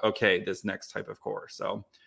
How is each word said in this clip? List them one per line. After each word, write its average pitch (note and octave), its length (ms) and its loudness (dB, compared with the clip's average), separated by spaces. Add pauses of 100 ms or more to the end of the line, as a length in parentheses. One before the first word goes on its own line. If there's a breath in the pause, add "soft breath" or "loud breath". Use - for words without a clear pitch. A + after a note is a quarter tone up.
okay, G#2 400 4
this F#2+ 180 -4
next F#2+ 300 -6
type - 160 -8
of - 120 -14
core. - 280 -6
So, - 380 -6 (200)